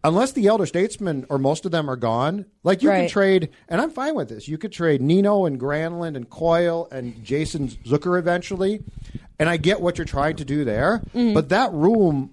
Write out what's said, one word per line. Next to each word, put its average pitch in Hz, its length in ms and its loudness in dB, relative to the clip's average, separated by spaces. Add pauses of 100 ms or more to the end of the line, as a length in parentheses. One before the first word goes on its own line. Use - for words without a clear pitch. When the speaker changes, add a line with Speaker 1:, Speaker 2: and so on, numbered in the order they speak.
Speaker 1:
Unless 196 280 2
the 202 160 2
elder 208 180 4
statesmen 175 640 -2
or 143 80 -2
most 135 300 0
of 175 40 -2
them 156 160 -2
are 131 80 -4
gone, 127 520 -2 (160)
like, 185 180 2
you 294 80 4
can 190 120 4
Speaker 2:
Right. 175 80 0
Speaker 1:
trade, 190 400 2 (200)
and 170 100 -2
I'm 311 120 -2
fine 294 240 -4
with 151 140 -4
this, 107 180 -14
you 156 100 -6
could 202 140 -8
trade 156 280 2
Nino 196 460 4
and 139 140 -2
Granlund 160 560 -4
and 120 120 -10
Coyle 165 640 0
and 120 320 -10
Jason 143 440 -4 (180)
Zucker 147 320 0
eventually, 180 680 -2 (540)
and 156 100 2
I 170 100 0
get 175 220 0
what 175 200 -2
you're 147 60 -4
trying 151 320 -2
to 151 80 -8
do 143 200 -2
there, 131 380 0 (100)
Speaker 2:
Mm-hmm. 233 220 2
Speaker 1:
but 147 140 2
that 226 220 2
room 165 600 2